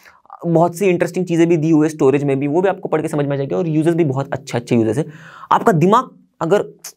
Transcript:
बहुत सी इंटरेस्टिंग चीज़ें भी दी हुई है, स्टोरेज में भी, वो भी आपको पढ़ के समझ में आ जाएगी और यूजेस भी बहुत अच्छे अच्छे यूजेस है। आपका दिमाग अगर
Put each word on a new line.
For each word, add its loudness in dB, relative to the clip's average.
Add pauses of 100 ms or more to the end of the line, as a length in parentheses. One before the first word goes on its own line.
(460)
बहुत 2
सी 0
इंटरेस्टिंग -2
चीज़ें 2
भी 2
दी 0
हुई 4
है, 0
स्टोरेज 2
में 0
भी, -2
वो 0
भी 2
आपको -6
पढ़ 0
के -4
समझ -2
में -2
आ -4
जाएगी -4
और -2
यूजेस 0
भी 2
बहुत -4
अच्छे -8
अच्छे -2
यूजेस 2
है। -2 (460)
आपका 2
दिमाग 2 (320)
अगर 0 (340)